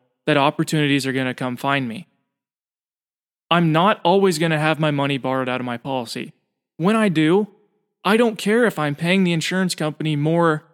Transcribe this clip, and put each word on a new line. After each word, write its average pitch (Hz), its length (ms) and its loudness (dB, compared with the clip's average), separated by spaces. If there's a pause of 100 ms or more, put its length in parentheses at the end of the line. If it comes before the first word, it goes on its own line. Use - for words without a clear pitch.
(260)
that 151 100 2
opportunities 143 720 0
are 131 60 -4
gonna 127 200 -4
come 123 220 -8
find 139 320 -4
me. 113 200 -12 (1400)
I'm 170 220 2
not 190 320 2
always 185 360 2
gonna 160 200 0
have 156 200 0
my 156 120 0
money 143 260 -2
borrowed 131 320 -4
out 127 120 -4
of 123 40 -8
my 120 120 -6
policy. 127 560 -8 (440)
When 190 180 2
I 214 140 2
do, 165 380 2 (560)
I 202 140 2
don't 226 200 2
care 226 280 2
if 196 120 0
I'm 147 180 -2
paying 185 280 2
the 175 100 2
insurance 180 420 -2
company 151 400 -4
more 156 580 2